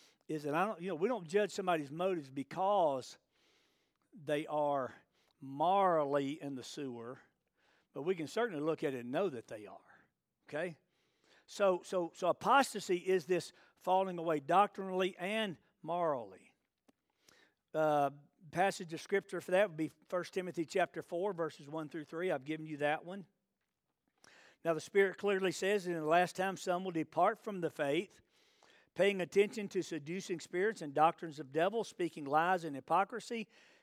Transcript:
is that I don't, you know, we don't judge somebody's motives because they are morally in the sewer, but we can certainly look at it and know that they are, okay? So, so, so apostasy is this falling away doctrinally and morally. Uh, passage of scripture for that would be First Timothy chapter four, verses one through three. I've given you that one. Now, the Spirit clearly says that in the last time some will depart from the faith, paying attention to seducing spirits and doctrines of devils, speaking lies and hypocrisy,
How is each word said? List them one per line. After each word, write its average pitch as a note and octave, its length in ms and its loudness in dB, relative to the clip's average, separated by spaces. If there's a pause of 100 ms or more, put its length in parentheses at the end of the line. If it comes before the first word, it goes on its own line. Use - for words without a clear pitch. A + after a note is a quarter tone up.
(260)
is D3+ 180 -6
that C#3+ 100 -2
I F3 100 2
don't, G3+ 160 -4
you F3+ 80 -8
know, F#3 60 -4
we E3 140 0
don't G3+ 200 -4
judge G3+ 220 2
somebody's E3+ 400 0
motives E3+ 400 -2
because D#3 880 0 (1080)
they D3+ 220 -2
are C#3+ 480 -2 (460)
morally D3 1000 2
in C#3 140 -8
the B2 100 -10
sewer, B2 540 -10 (760)
but C#3 80 -8
we F3+ 120 0
can E3 120 -4
certainly G3+ 360 -2
look D#3 200 0
at C#3+ 120 0
it A#2+ 100 -8
and B2 80 -8
know F#3 160 0
that B2 200 -8
they G#2+ 180 -12
are, F#2+ 100 -16 (720)
okay? D#3+ 280 -6 (680)
So, F#3 380 4
so, F3 300 -2
so F#3 140 0
apostasy G3+ 680 4
is F3+ 300 2
this F3 260 0 (300)
falling F#3 360 2
away D#3+ 220 0
doctrinally F#3 800 2
and G3+ 360 -2 (260)
morally. C#3 680 -4 (1200)
Uh, D3 360 2 (400)
passage F3+ 440 -2
of D#3 60 -8
scripture F#3+ 400 -2
for - 100 -10
that F#3+ 180 6
would D#3+ 80 -14
be D#3 160 -4 (160)
First F3+ 240 -4
Timothy F3+ 320 -4
chapter E3+ 380 -2
four, F3+ 300 -4
verses D#3+ 360 -8
one D#3 200 -8
through D#3 160 -10
three. F3 260 -4
I've C3+ 140 -2
given D#3 220 -6
you D#3 120 -8
that D3 260 0
one. F3+ 200 -12 (1400)
Now, E3 100 2
the D#3 60 -4
Spirit G3 380 2
clearly F#3+ 340 0
says F#3+ 320 0
that F3+ 80 -4
in E3+ 80 -4
the D#3 40 -4
last E3+ 300 4
time F#3 220 -4
some F3+ 260 -2
will F#3+ 80 -6
depart F3 540 0
from G3+ 160 -6
the D#3+ 100 -2
faith, D#3 500 -2 (760)
paying F#3+ 240 4
attention G3+ 480 2
to F#3 140 -2
seducing E3 580 -8
spirits F#3 420 -4
and D3 100 -8
doctrines D#3 460 4
of C3+ 140 -12
devils, G3 360 0
speaking E3 360 -4
lies E3 400 4
and D3+ 100 -6
hypocrisy, G3 720 0 (360)